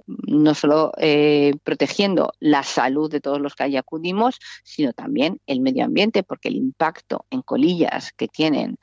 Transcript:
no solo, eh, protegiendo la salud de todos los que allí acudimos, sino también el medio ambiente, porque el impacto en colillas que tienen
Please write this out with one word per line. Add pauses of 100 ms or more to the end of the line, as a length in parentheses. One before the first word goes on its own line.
no
solo,
eh, (120)
protegiendo
la
salud
de
todos
los
que
allí
acudimos, (240)
sino
también
el
medio
ambiente,
porque
el
impacto
en
colillas
que
tienen